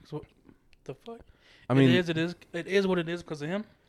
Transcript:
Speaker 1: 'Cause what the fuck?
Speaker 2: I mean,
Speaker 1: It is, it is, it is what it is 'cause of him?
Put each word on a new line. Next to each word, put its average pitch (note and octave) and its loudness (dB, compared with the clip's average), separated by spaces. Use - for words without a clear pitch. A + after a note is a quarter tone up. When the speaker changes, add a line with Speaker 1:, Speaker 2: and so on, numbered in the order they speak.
Speaker 1:
'Cause - -16
what D3+ -10
the C3 -12
fuck? - -18
Speaker 2:
I B2+ 0
mean, C3+ 8
Speaker 1:
It D3 6
is, F3 2
it D#3+ -4
is, E3+ -2
it E3+ -8
is G3 2
what F3+ 0
it E3 -4
is E3+ -8
'cause C#3+ -10
of D3+ -6
him? G3+ -4